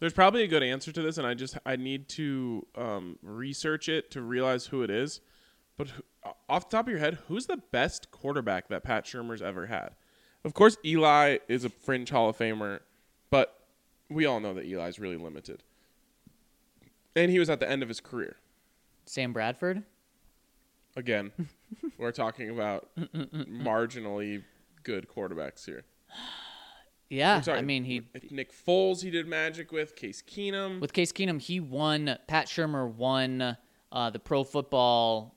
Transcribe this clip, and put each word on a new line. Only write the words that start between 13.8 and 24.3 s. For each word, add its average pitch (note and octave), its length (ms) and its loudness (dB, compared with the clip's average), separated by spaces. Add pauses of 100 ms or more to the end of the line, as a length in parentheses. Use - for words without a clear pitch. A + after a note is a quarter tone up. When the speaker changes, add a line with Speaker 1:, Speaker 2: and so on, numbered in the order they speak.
Speaker 1:
we D#3 160 2
all A#2+ 160 2
know G2+ 140 -4
that D2+ 100 -6
Eli's F2+ 340 -6
really F#2 160 -6
limited. D#2+ 480 -12 (1500)
And F3 160 6
he F3+ 80 6
was D#3+ 100 4
at C#3 120 2
the - 80 0
end C3+ 120 0
of B2 60 -4
his A2+ 140 -8
career. - 340 -8 (680)
Speaker 2:
Sam B2+ 280 -4
Bradford? B2+ 500 -2 (1120)
Speaker 1:
Again, G#2+ 360 -2 (340)
Speaker 2:
<laughs> - 320 -10
Speaker 1:
we're A#2+ 140 -2
talking A2+ 380 -4
about G#2+ 480 -4
marginally A#2 1500 -4 (400)